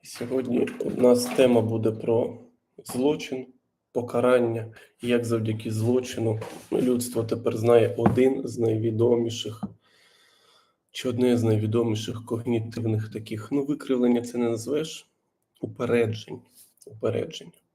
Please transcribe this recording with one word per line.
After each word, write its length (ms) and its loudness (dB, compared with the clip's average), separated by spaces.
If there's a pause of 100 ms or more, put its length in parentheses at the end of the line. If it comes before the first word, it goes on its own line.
І 40 -20
сьогодні 640 -2 (120)
у 100 -4
нас 340 4
тема 360 4
буде 300 0
про 480 0 (460)
злочин, 600 -2 (460)
покарання, 840 0 (280)
і 60 -4
як 160 2
завдяки 460 -2
злочину 720 0 (320)
людство 520 0
тепер 320 -4
знає 420 6
один 500 4
з 100 -8
найвідоміших, 1040 0 (1300)
чи 180 -6
одне 280 2
з 60 0
найвідоміших 840 0
когнітивних 840 -4
таких, 400 -10
ну, 120 -2
викривлення 580 0
це 160 -8
не 120 0
назвеш, 580 -6 (520)
упереджень, 800 -2 (460)
упереджень. 680 -6 (220)